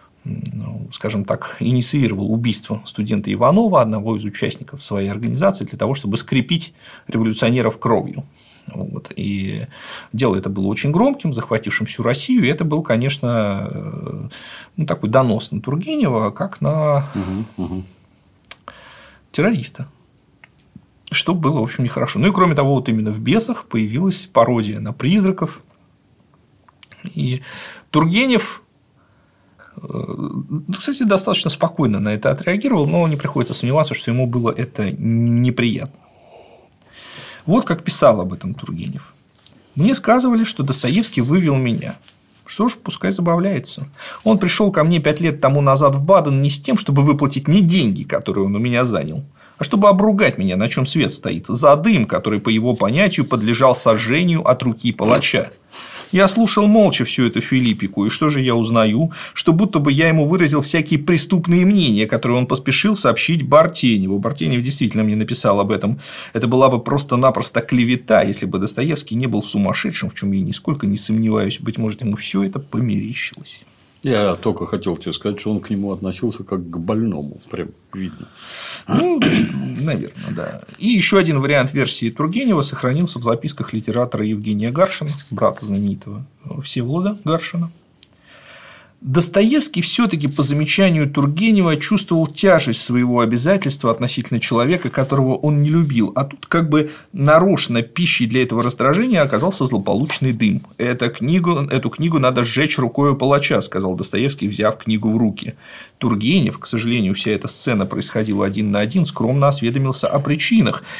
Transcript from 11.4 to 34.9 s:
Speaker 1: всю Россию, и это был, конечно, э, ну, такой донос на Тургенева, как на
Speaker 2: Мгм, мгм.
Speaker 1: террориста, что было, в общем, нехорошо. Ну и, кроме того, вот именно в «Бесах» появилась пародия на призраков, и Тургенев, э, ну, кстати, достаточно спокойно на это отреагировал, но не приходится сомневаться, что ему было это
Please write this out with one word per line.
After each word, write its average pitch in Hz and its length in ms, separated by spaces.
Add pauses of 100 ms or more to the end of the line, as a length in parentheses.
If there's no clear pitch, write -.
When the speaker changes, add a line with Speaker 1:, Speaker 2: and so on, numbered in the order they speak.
Speaker 1:
всю - 160
Россию, 139 420
и 123 40
это 165 160
был, 151 180
конечно, 113 880
э, - 580 (480)
ну, 160 100
такой 165 240
донос 123 400
на - 100
Тургенева, 151 720
как - 320
на 147 520
Speaker 2:
Мгм, 98 320 (120)
мгм. 92 280 (1400)
Speaker 1:
террориста, 147 580 (1200)
что - 240
было, 151 260
в 113 40
общем, 135 200
нехорошо. - 340
Ну 156 100
и, 202 40
кроме 180 220
того, 139 220
вот 131 120
именно 107 220
в 104 100
«Бесах» 220 460
появилась 120 680
пародия 113 480
на 123 140
призраков, 190 680 (1500)
и 131 280 (480)
Тургенев, 202 720 (1120)
э, - 60
ну, - 960
кстати, 277 240
достаточно 190 480
спокойно 131 500
на 104 140
это 135 160
отреагировал, 180 560
но 165 220
не 147 80
приходится 139 360
сомневаться, 139 400
что - 180
ему 123 160
было 117 240
это 107 400